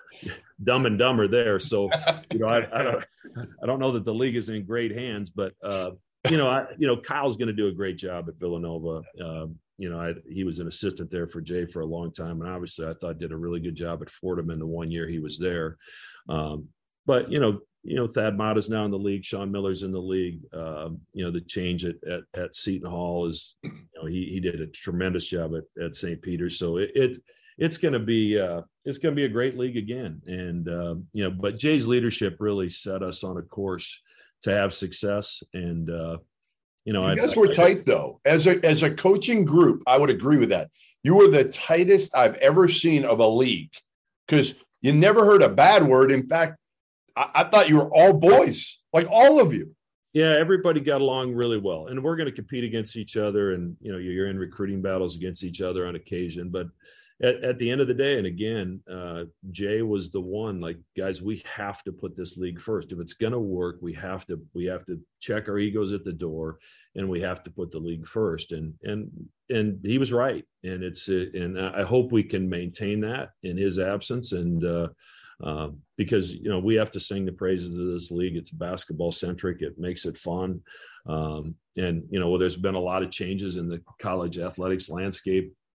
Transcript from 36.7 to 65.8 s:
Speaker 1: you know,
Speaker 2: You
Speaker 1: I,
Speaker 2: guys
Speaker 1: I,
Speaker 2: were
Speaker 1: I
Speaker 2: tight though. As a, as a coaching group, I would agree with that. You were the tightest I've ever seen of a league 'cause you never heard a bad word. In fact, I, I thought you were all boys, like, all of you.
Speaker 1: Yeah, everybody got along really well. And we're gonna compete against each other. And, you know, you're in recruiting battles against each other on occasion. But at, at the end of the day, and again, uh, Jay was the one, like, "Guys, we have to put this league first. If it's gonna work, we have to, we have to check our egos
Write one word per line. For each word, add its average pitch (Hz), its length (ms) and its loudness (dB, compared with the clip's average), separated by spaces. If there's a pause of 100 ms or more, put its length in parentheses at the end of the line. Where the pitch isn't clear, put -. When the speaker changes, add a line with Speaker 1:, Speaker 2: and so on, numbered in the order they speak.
Speaker 1:
you 110 80 -2
know, 98 80 2
Speaker 2:
You 95 120 2
Speaker 1:
I, - 20 4
Speaker 2:
guys - 200 2
Speaker 1:
I, 226 40 4
Speaker 2:
were 202 100 8
Speaker 1:
I - 40 2
Speaker 2:
tight 185 320 6
though. - 400 0
As 156 220 6
a, 180 180 4
as 156 180 6
a 156 100 2
coaching 202 500 4
group, 151 440 6
I 127 100 8
would 143 120 6
agree 131 280 4
with 117 120 6
that. 87 200 0 (340)
You 156 120 6
were 202 140 12
the 143 160 8
tightest 175 680 4
I've 139 200 6
ever 156 320 8
seen 156 380 4
of 113 140 2
a 113 80 8
league 110 460 2 (540)
'cause 143 280 4 (260)
you 127 120 4
never 208 320 8
heard 202 160 10
a 120 80 8
bad 156 380 8
word. 131 240 8
In 131 160 2
fact, 165 300 0 (580)
I, 131 180 0
I 160 120 4
thought 185 240 8
you 151 80 10
were 143 140 4
all 180 220 10
boys, - 720 6 (100)
like, 170 160 4
all 269 300 10
of 180 120 6
you. 98 240 -6 (380)
Speaker 1:
Yeah, 156 240 4
everybody 170 420 2
got 139 220 0
along 127 320 0
really 120 240 0
well. 87 300 -4
And 131 160 -8
we're 160 120 -2
gonna 156 160 -4
compete 123 320 -8
against 110 320 -6
each 110 220 -8
other. 101 360 0
And, 87 280 -6
you 107 100 -10
know, 95 60 -8
you're 92 320 -4
in 95 80 -6
recruiting 95 460 -6
battles 92 320 -2
against 87 280 -8
each 87 180 -10
other 90 260 -2
on 87 80 -8
occasion. 87 560 -8
But 90 160 -6 (520)
at, 123 240 2
at 127 140 -2
the 120 140 -2
end 135 100 0
of 131 60 2
the 123 80 0
day, 139 240 0
and 95 80 -2
again, 95 600 -4
uh, 87 360 -10 (260)
Jay 101 320 -2
was 101 300 -2
the 95 100 -4
one, 98 400 -6
like, 82 160 -8 (180)
"Guys, 95 240 -4
we 104 240 -6 (120)
have 101 300 -10
to 95 60 -8
put 85 240 -12
this 90 220 -10
league 90 240 -8
first. 104 300 -6
If 87 80 -10
it's 85 140 -12
gonna 117 260 -2
work, 90 420 -4
we 87 120 -8
have 92 340 -10
to, 82 120 -8 (140)
we 87 120 -6
have 90 200 -6
to 87 140 -10 (200)
check 107 300 -6
our 101 80 -4
egos 104 360 -2